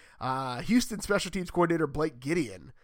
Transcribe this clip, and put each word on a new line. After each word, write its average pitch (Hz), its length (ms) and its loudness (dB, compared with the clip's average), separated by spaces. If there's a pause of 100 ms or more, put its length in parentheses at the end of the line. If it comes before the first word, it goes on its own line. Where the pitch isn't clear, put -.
(200)
uh, 131 400 -2
Houston 220 400 2
special 196 300 0
teams 185 200 -4
coordinator 170 360 4
Blake 139 340 -2
Gideon, 117 520 -4 (120)